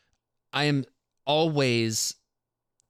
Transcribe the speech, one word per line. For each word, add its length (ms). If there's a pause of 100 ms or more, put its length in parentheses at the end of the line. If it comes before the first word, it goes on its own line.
(520)
I 120
am 220 (400)
always 880 (760)